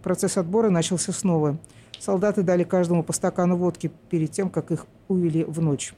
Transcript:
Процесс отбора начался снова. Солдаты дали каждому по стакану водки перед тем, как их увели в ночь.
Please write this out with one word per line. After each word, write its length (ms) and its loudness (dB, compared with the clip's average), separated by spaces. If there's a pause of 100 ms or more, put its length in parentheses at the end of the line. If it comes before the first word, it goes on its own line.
Процесс 340 -2
отбора 320 2
начался 440 0
снова. 440 0 (420)
Солдаты 440 0
дали 220 2
каждому 380 2
по 120 -4
стакану 420 0
водки 340 -2 (200)
перед 200 0
тем, 200 -4
как 220 -4
их 120 -4 (240)
увели 340 2
в 200 -4
ночь. 360 -2